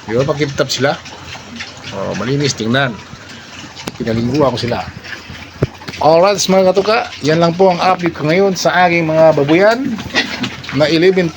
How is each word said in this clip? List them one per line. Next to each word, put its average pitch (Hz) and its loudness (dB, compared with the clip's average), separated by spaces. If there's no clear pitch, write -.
Di 113 -2
ba, 139 2
pakitap 143 -2
sila? 139 -2
Oh, 95 -6
malinis, 135 -2
tingnan. 120 0
Pinalingguan 120 0
ko 113 -6
sila. 101 -4
Alright, 175 4
mga 185 4
katuka. 214 0
Yan 156 2
lang 170 2
po 190 4
ang 175 0
update 175 0
ko 143 -2
ngayon 185 2
sa 175 2
aking 170 2
mga 160 4
babuyan 185 4
na 147 4
eleven 175 2